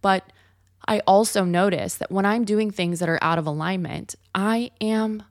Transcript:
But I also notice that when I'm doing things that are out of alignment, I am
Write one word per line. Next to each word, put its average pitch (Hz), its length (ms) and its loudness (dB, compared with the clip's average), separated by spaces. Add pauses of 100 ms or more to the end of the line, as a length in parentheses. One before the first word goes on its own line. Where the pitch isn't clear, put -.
But 190 300 0 (560)
I 214 200 0
also 202 360 4
notice 175 520 0
that - 160 -8
when 196 140 0
I'm 220 200 2
doing 214 260 0
things 175 280 -2
that 170 100 0
are 165 120 0
out 165 160 0
of 156 100 -2
alignment, 165 680 -6 (200)
I 226 360 -2 (100)
am 220 500 -2